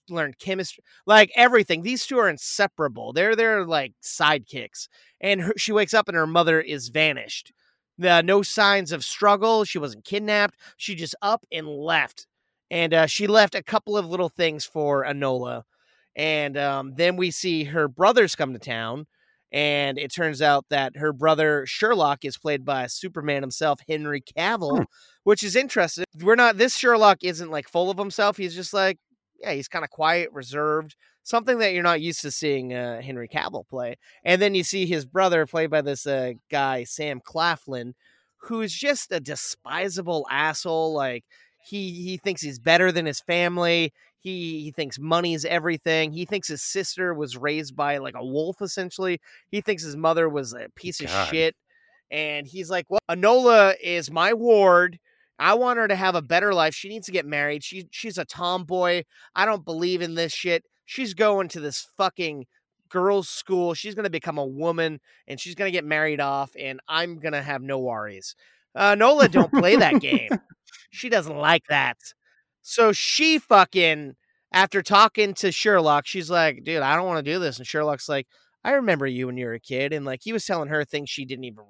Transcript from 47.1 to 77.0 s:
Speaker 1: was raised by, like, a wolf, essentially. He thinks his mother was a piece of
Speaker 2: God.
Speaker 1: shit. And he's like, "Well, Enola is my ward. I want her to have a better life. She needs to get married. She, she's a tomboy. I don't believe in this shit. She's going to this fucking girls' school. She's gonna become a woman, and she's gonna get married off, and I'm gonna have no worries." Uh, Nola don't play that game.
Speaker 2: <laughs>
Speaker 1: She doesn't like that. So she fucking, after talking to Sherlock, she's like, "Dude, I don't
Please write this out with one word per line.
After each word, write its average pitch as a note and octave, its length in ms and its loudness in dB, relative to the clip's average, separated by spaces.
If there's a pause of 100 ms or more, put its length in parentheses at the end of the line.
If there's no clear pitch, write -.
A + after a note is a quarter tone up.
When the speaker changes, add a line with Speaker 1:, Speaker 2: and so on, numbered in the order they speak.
Speaker 1:
was C#3 220 -8
raised D3 400 -6
by, C#3+ 220 -2
like, C3+ 180 -10
a A#2+ 80 -10
wolf, D3+ 360 -4
essentially. F#3 600 -6 (280)
He G3+ 120 -6
thinks F#3 220 -4
his D3 140 -10
mother D#3+ 320 2
was C3+ 240 -6
a A#2 240 -14
piece F3 240 -10
of D3 80 -8
Speaker 2:
God. F#3 200 0
Speaker 1:
shit. D#3+ 280 0 (540)
And D3 360 -6
he's E3+ 240 -12
like, F3+ 180 -2
"Well, F#3+ 100 0 (120)
Enola G#3+ 720 8
is E3+ 280 -4
my F3 240 2
ward. F#3+ 640 6 (400)
I F#3 160 4
want B3 240 2
her A3 100 2
to G3 80 0
have F#3 200 0
a D#3+ 60 -2
better F3+ 300 2
life. D#3+ 220 2
She G3 140 -12
needs G#3 180 -14
to F#3 60 -14
get E3+ 120 -2
married. D3 400 -4
She, F3+ 280 -14
she's F#3+ 260 -10
a D#3+ 60 -4
tomboy. F3 800 -2 (300)
I G3 120 2
don't G3+ 180 0
believe E3+ 380 -2
in E3 140 -6
this E3 160 -2
shit. E3+ 320 -2 (200)
She's A3+ 300 -8
going G3 360 2
to E3 100 -14
this D3 260 -8 (100)
fucking D#3+ 500 -4 (420)
girls' F#3+ 400 0
school. F3 460 -4
She's G3+ 200 -10
gonna G3+ 160 -6
become D#3+ 280 -8
a C#3 60 -2
woman, D#3 560 -4 (280)
and C#3 120 -12
she's F3 140 -14
gonna G3 160 -4
get F3 140 -2
married D3+ 360 -2
off, C#3 380 -2
and C3+ 300 -10
I'm E3 320 -4
gonna D3 220 -4
have C#3 200 -6
no C3+ 160 -4
worries." G#2+ 560 -8 (400)
Uh, G3+ 220 4
Nola C4 320 8
don't - 240 4
play F#3 240 6
that A#3 240 6
game. C3+ 300 0
Speaker 2:
<laughs> G#3+ 100 -2 (520)
Speaker 1:
She - 160 -10
doesn't D#3+ 280 0
like D#3 320 2
that. C3+ 300 0 (640)
So A3+ 300 4
she D#4 460 2
fucking, E3 760 2 (380)
after F#3+ 300 2
talking G#3 520 4
to F#3 180 -2
Sherlock, D#3+ 540 4
she's E3+ 240 -8
like, D#3 340 2
"Dude, D#3+ 180 -2
I C#3 140 2
don't F#3 100 0